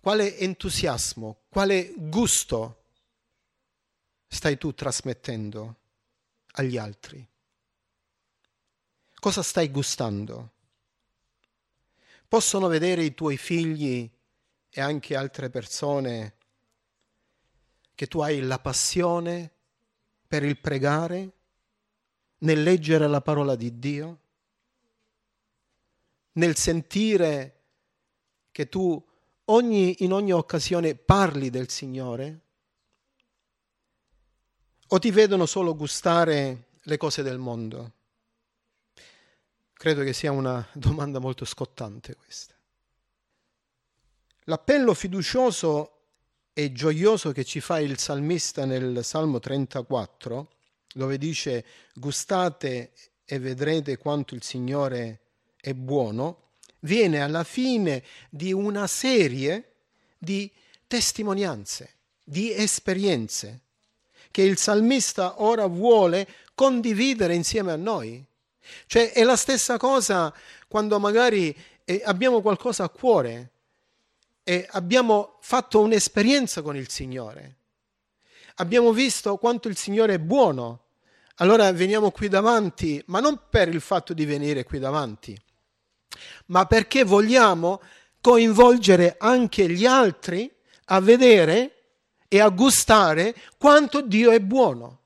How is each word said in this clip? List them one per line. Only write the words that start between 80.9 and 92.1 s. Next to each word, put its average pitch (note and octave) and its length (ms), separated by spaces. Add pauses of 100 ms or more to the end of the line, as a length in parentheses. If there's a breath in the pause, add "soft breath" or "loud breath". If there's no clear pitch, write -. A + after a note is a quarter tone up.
Allora G3+ 360
veniamo G3 380
qui G3+ 180
davanti, G3 800
ma F#3 140
non D4 280
per G3 200
il E3 120
fatto F3+ 320
di D#3 120
venire D3 400
qui C#3+ 140
davanti, C3 580 (1080 loud breath)
ma F3+ 200
perché A#3 380
vogliamo G3+ 760 (400 soft breath)
coinvolgere A3+ 960
anche A3+ 500
gli F3 180
altri A#3 640 (360 soft breath)
a F#3+ 140
vedere A3+ 760 (520)